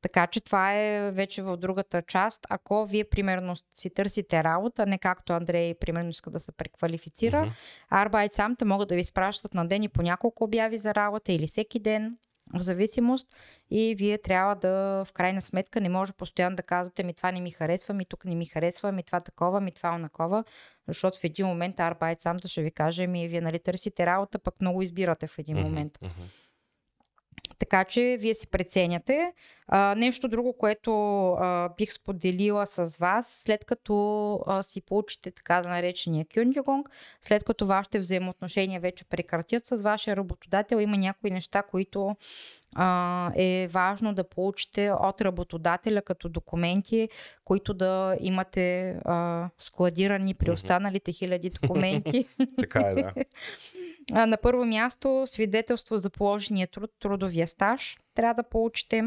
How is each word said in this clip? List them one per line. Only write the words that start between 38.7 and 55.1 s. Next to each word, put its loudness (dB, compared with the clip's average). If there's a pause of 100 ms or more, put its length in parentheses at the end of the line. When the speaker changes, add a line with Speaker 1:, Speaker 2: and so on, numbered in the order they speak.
Speaker 1:
вече -4
прекратят -2
с 0
вашия 0
работодател, -2
има 2
някои 0
неща, -2
които, -2 (600)
а, 2
е 2
важно 0
да -2
получите -2
от 0
работодателя 0
като -6
документи, 0 (340)
които 2
да 2
имате, 0 (160)
а, 0
складирани 2
при 2
Speaker 2:
Мгм. 4
Speaker 1:
останалите 0
хиляди -2
документи. 2 (100)
Speaker 2:
<laughs> 0
Така 2 (100)
е, 0
да. -2 (1000)
Speaker 1:
А, 6
на 4
първо 2
място, 0